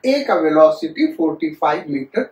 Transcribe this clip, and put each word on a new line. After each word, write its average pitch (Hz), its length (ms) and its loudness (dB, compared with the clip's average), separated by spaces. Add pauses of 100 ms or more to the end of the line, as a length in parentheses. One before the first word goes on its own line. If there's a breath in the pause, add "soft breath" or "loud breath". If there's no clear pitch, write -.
A 277 220 0
का 190 140 0
वेलोसिटी 156 720 2
फ़ोर्टी 156 420 -4
फ़ाइव 151 340 -2
meter 135 420 -6